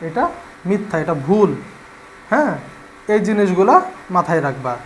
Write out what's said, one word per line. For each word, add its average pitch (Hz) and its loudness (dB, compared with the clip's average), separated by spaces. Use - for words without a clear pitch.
এটা 240 -2
মিথ্যা, 202 -2
এটা 165 -2
ভুল। 196 4
হ্যাঁ, 196 2
এই 214 4
জিনিসগুলা 202 4
মাথায় 170 2
রাখবা। 131 -4